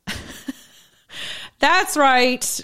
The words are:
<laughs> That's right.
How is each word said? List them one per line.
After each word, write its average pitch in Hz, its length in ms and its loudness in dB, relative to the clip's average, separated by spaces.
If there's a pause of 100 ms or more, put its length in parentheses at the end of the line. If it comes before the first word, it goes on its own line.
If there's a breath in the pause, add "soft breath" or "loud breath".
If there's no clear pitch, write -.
<laughs> - 80 -8 (1400 loud breath)
That's 370 380 2
right. 254 680 2